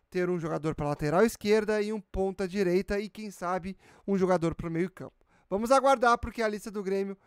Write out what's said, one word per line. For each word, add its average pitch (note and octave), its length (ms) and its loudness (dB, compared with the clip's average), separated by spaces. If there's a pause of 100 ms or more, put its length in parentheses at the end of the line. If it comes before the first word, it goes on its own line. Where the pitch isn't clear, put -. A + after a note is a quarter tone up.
ter F3+ 200 -2
um F3+ 100 -2
jogador D#3 340 -4
pela D3 160 -4
lateral D3+ 340 2
esquerda G#3+ 580 2
e G#3 120 -4
um G#3+ 80 -6
ponta F#3+ 460 -4
direita F#3+ 520 0
e, G#3+ 80 -6
quem G#3+ 220 -14
sabe, F#3 480 -6 (300)
um G3 100 2
jogador F3+ 380 2
pro E3+ 160 -8
meio E3+ 180 -2
campo. - 240 -16 (360)
Vamos G#3+ 200 -2
aguardar, B3+ 480 6
porque A#3 240 -8
a A3 60 2
lista G#3+ 240 -6
do G#3 100 -8
Grêmio G3 460 -4